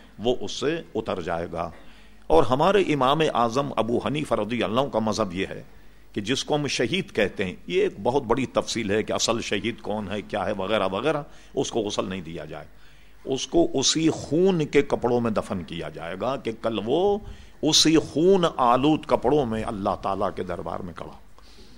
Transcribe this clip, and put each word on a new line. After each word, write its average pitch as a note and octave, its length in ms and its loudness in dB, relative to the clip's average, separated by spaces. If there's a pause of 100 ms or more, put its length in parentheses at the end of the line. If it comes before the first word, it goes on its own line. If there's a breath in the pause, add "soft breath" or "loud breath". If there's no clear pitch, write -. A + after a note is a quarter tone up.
(200 loud breath)
वो A#2+ 140 2
उससे C#3+ 520 -4 (100)
उतर G2+ 260 -2
जाएगा। E2+ 520 -4 (560 loud breath)
और D#3+ 140 8
हमारे E3+ 380 4
इमाम C#3+ 400 4 (140)
आज़म A#2+ 340 2
अबू A#2 300 0
हनीफा C3+ 360 -2
रज़ियल्लाहु A2 540 0
का A2+ 100 0
मज़हब G#2+ 340 0
ये F#2 120 -2
है - 360 -14 (340 soft breath)
कि A2 60 -2
जिसको A#2+ 320 -2
हम D3 140 -2
शहीद D#3+ 440 -2
कहते G2 320 0
हैं, F#2 260 -8
ये F3+ 160 2
एक G2 180 -6
बहुत B2+ 200 2
बड़ी A#2 220 0
तफसील G#2+ 460 -2
है G#2+ 120 2
कि F#2+ 100 -4
असल A2+ 280 0
शहीद A2 400 -4
कौन G#2+ 260 -6
है, G2+ 140 -6
क्या G2+ 220 -4
है, G#2 100 -2
वगैरह G2 320 0
वगैरह, C#3 400 -2 (300 loud breath)
उसको A#2 260 -2
गुस्ल G#2 240 -2
नहीं F#2+ 180 -8
दिया D#2+ 220 -10
जाए। D2+ 220 -14 (600 soft breath)
उसको D#3+ 360 2
उसी D3+ 440 2
खून E3 580 2
के C#3+ 160 4
कपड़ों B2 380 2
में A#2 140 0
दफन F#2+ 260 -2
किया D#2+ 300 -8
जाएगा F#2 460 -6
कि A2+ 180 -6
कल A2 260 -4
वो F3+ 420 0 (420 loud breath)
उसी D#3 320 4
खून E3+ 500 4
आलूद C3 600 4
कपड़ों B2+ 400 2
में A2 180 -2
अल्लाह G#2 320 -2
ताला G2 340 -2
के - 140 -6
दरबार F2 380 -6
में F2 140 -10
खड़ा, - 240 -14 (580 loud breath)